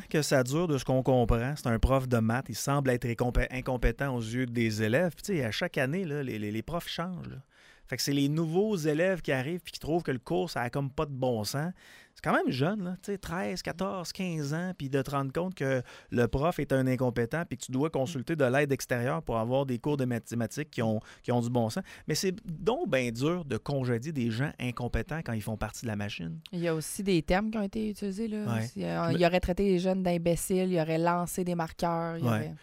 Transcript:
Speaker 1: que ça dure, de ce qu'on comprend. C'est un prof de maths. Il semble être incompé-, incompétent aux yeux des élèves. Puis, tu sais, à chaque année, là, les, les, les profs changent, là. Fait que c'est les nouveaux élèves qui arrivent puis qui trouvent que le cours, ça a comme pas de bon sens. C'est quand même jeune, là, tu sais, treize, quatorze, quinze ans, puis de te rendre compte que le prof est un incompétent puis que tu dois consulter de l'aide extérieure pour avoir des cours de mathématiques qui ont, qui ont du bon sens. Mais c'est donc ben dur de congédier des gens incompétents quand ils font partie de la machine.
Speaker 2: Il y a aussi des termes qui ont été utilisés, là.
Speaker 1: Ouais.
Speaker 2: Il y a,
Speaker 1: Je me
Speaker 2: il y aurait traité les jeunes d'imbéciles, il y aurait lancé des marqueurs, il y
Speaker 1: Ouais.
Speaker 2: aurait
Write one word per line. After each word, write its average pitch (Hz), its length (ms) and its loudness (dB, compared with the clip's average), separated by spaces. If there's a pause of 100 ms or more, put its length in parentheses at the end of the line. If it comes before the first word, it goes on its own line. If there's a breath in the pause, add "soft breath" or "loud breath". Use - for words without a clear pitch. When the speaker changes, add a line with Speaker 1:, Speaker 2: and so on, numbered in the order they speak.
Speaker 1:
que 156 120 2
ça 139 220 4
dure, 151 240 0
de 147 100 2
ce 123 60 -4
qu'on 131 200 2
comprend. 123 520 4
C'est - 120 -6
un 113 120 4
prof 131 300 4
de 120 80 4
maths. 113 320 2
Il 113 60 -8
semble 139 340 2
être 123 160 2
incompé-, 123 440 2
incompétent 127 640 -2
aux 123 80 -2
yeux 117 240 -2
des 113 380 0
élèves. 147 320 2
Puis, - 80 -16
tu 202 140 -2
sais, 131 80 0
à 107 60 -2
chaque - 260 -4
année, 151 260 0
là, 147 180 -4
les, 120 160 -4
les, 104 140 -2
les 110 120 -2
profs 165 260 -6
changent, 170 400 -6
là. 131 80 -12 (480 soft breath)
Fait - 120 -6
que - 40 -4
c'est 139 120 2
les 139 160 4
nouveaux 170 480 2
élèves 160 440 2
qui - 120 0
arrivent 160 260 -2
puis - 140 -14
qui - 60 -12
trouvent 165 240 0
que - 80 -2
le 131 60 0
cours, 170 320 -2
ça 127 120 -4
a 120 80 -2
comme 139 200 -2
pas 156 160 -4
de 143 60 -6
bon 127 320 0
sens. 143 300 -2 (420 soft breath)
C'est - 80 -20
quand 165 120 2
même 330 160 2
jeune, 165 320 0
là, 175 80 -4 (100)
tu - 100 -8
sais, 196 60 -4
treize, 185 460 -6
quatorze, 180 500 -6
quinze 160 400 -4
ans, 180 240 -2
puis 139 100 -6
de 135 140 2
te 131 80 -4
rendre 135 240 -2
compte 180 220 -2
que 135 260 0 (300 loud breath)
le 117 160 4
prof 151 320 0
est 139 120 -2
un 131 140 4
incompétent 123 580 0
puis 127 140 -6
que - 80 -16
tu - 60 -10
dois 135 180 2
consulter 135 460 -2
de 143 100 4
l'aide 139 260 4
extérieure 131 520 0
pour 113 160 0
avoir 127 260 2
des 127 140 -2
cours 147 180 0
de 131 80 2
mathématiques 117 640 -2
qui - 140 -2
ont, 110 160 2 (240 loud breath)
qui - 80 0
ont 120 100 4
du 117 80 0
bon 120 220 2
sens. 190 120 -4 (240 loud breath)
Mais 156 60 0
c'est 185 220 0 (100)
donc 202 420 -2
ben 131 220 2
dur 151 360 0
de 120 120 -2
congédier 127 540 -2
des 123 180 0
gens 127 300 0
incompétents 123 680 -4
quand 120 80 -4
ils 110 80 -2
font 110 160 -4
partie 107 240 -8
de 123 60 -6
la 107 80 -2
machine. 160 420 -6 (140)
Speaker 2:
Il 180 80 -6
y 170 80 -2
a 160 80 2
aussi 156 260 -6
des 190 220 4
termes 202 260 2
qui 220 80 -4
ont 208 60 0
été 214 260 -4
utilisés, 208 380 -4
là. 214 180 -4
Speaker 1:
Ouais. 220 300 -2
Speaker 2:
Il 190 80 -6
y - 20 -2
a, 170 220 -2
Speaker 1:
Je 170 60 4
me 170 40 4
Speaker 2:
il 175 40 4
y 175 40 10
aurait 175 140 6
traité 180 240 0
les 190 160 4
jeunes 185 240 0
d'imbéciles, 175 680 2
il 185 40 2
y 170 80 4
aurait 160 180 0
lancé 175 440 0
des 175 120 -2
marqueurs, 165 640 -2
il 165 40 -2
y 123 40 2
Speaker 1:
Ouais. - 20 4
Speaker 2:
aurait 151 340 0